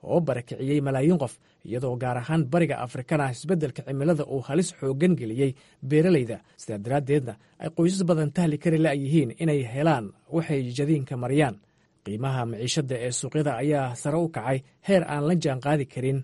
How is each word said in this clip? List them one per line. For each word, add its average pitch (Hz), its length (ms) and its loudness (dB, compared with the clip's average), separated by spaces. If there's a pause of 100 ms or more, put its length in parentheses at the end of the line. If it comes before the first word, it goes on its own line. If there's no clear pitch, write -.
oo 147 180 2
barakiciyey 135 600 -2
malaayiin 139 380 2
qof, 131 160 -4 (300)
iyadoo 123 320 -4
gaar 123 220 -2
ahaan 156 260 0
bariga 143 380 0
Afrikana 135 480 -2
isbeddelka 151 520 -4
cimilada 143 440 0
uu 135 160 -4
halis 170 320 0
xooggan 139 420 2
geliyey 123 340 0 (320)
beeralayda. 143 540 4 (200)
Sidaa 107 220 -8
daraaddeedna, 127 560 0 (240)
ay - 120 -8
qoysas 185 320 2
badan 160 300 2
tahli 160 260 2
kari 160 200 2
la'yihiin 143 600 2
inay 151 240 2
helaan 127 480 0 (220)
waxay 156 280 0 (140)
jadiinka 143 420 0
mariyaan. 123 400 0 (500)
Qiimaha 127 400 -2
maciishada 127 520 -4
ee 123 140 -4
suuqyada 143 440 -2
ayaa 135 380 0
sare 147 240 -4
u 170 100 0
kacay 131 300 -2 (240)
heer 190 240 4
aan 147 200 -2
la 170 120 4
jaan 135 220 -2
qaadi 143 260 0
karin 131 380 -2